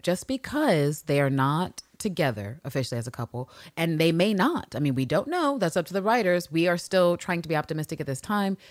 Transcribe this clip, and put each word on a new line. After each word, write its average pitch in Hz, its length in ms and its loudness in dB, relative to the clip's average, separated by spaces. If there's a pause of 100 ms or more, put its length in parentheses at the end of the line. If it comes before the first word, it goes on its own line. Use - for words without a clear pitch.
just - 260 -2
because 202 760 0
they 143 180 2
are 139 80 2
not 139 520 0 (160)
together 131 640 -4
officially 127 360 -4
as 117 80 -6
a 120 40 -10
couple, 120 380 -8 (260)
and 165 240 0
they 165 120 4
may 180 220 4
not. 214 420 0
I 120 40 -2
mean, 143 140 2
we 131 120 0
don't 156 220 0
know. 294 300 0
That's 175 180 0
up 170 120 0
to 180 60 -10
the 190 100 -2
writers. 190 480 2
We 165 160 2
are 175 100 2
still 175 400 2
trying 175 240 -4
to 156 80 -6
be 160 60 0
optimistic 151 440 -4
at 147 60 -6
this 135 160 -4
time 196 340 0 (160)